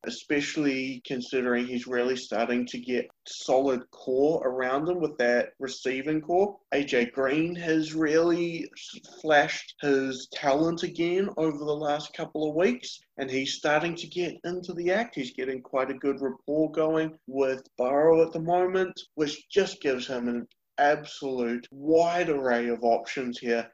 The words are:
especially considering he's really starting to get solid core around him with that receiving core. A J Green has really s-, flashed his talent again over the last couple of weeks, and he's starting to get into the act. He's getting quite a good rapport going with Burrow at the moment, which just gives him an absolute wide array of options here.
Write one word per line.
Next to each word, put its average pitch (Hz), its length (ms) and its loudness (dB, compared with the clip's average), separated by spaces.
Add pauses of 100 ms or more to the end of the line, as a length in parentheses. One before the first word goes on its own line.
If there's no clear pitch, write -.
especially 135 960 -2
considering 123 600 0
he's 123 220 -6
really 123 260 2
starting 123 520 -2
to 123 120 -10
get 123 300 -2 (180)
solid 131 640 0
core 139 560 0
around 131 420 0
him 180 120 -2
with 151 180 -4
that 120 300 2 (100)
receiving 135 640 -4
core. 180 360 0 (160)
A 143 120 0
J 127 220 2
Green 151 500 0
has 160 380 0
really 165 800 2
s-, - 240 -16 (200)
flashed 151 600 2
his 135 520 0
talent 160 520 0
again 175 520 0
over 156 220 0
the 151 60 -8
last 151 500 -2
couple 156 340 -4
of 151 60 -4
weeks, 208 460 0 (180)
and 135 100 -6
he's 135 260 -4
starting 160 420 0
to 165 100 -12
get 175 280 -6 (100)
into 175 300 -8
the 175 180 0
act. 226 240 -2
He's 123 160 -6
getting 131 300 -6
quite 135 280 -2
a 139 40 -4
good 139 260 -2
rapport 143 500 -2
going 160 560 0
with 131 400 0 (100)
Burrow 151 480 6
at 160 80 -10
the 165 80 -4
moment, 185 600 0 (160)
which 147 320 -4
just - 340 0
gives 127 240 0
him 123 220 -4
an 120 180 -4 (320)
absolute 135 920 0
wide 165 600 2
array 123 380 2
of 117 140 -2
options 120 560 0
here. 117 360 -2